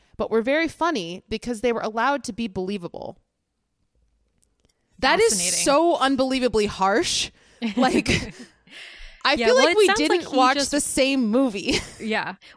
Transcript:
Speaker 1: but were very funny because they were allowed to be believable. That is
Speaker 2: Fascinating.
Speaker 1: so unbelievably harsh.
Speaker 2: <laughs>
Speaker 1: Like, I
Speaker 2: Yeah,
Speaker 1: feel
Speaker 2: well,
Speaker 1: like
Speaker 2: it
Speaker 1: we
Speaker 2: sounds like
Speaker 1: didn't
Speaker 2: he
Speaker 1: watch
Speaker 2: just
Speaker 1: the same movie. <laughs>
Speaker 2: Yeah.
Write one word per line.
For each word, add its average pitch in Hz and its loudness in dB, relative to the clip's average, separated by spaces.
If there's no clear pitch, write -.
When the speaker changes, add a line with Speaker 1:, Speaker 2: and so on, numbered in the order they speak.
Speaker 1:
but - -6
were 226 2
very 294 0
funny 196 -4
because 220 -8
they 240 0
were 226 -6
allowed 233 -2
to 220 -10
be 226 -6
believable. 185 -10
That 302 4
is 453 4
Speaker 2:
Fascinating. 208 -2
Speaker 1:
so 320 4
unbelievably 254 2
harsh. 202 0
Speaker 2:
<laughs> - -20
Speaker 1:
Like, - 0
I 262 0
Speaker 2:
Yeah, 233 0
Speaker 1:
feel - 6
Speaker 2:
well, 523 6
Speaker 1:
like 330 4
Speaker 2:
it 392 0
Speaker 1:
we 427 6
Speaker 2:
sounds 392 2
like 311 2
Speaker 1:
didn't - -12
Speaker 2:
he 285 -2
Speaker 1:
watch 254 4
Speaker 2:
just 277 -2
Speaker 1:
the 285 0
same 269 0
movie. 220 0
<laughs> - -18
Speaker 2:
Yeah. 208 -6